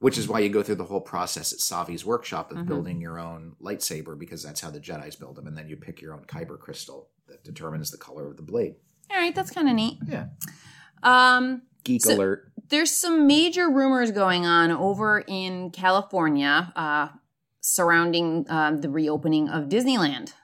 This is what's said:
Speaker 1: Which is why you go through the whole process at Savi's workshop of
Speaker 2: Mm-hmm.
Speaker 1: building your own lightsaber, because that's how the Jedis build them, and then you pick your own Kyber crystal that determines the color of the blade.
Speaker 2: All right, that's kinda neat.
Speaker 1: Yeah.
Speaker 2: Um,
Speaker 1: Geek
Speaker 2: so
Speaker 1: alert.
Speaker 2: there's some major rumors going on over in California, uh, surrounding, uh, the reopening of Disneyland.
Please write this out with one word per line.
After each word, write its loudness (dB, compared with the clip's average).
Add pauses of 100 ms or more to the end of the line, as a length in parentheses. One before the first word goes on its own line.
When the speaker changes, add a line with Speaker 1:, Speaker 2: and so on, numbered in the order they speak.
Speaker 1:
Which 2
is -4
why -2
you 2
go 2
through -4
the -8
whole -6
process -6
at -12
Savi's -6
workshop -4
of -12
Speaker 2:
Mm-hmm. -8
Speaker 1:
building -6
your -12
own -14
lightsaber, -8
because -14
that's -12
how -12
the -14
Jedis -14
build -20
them, -16
and -12
then -16
you -14
pick -18
your -18
own -20
Kyber -14
crystal -18 (180)
that -20
determines -10
the -14
color -14
of -16
the -18
blade. -4 (340)
Speaker 2:
All -6
right, 0
that's -4
kinda 2
neat. 0
Speaker 1:
Yeah. -8 (760)
Speaker 2:
Um, 6 (240)
Speaker 1:
Geek 0
Speaker 2:
so 4
Speaker 1:
alert. 0 (160)
Speaker 2:
there's 2
some 2
major 4
rumors 4
going 2
on 6
over 2
in -6
California, 2
uh, 0 (540)
surrounding, 2
uh, 2
the -2
reopening 0
of -4
Disneyland. 0 (100)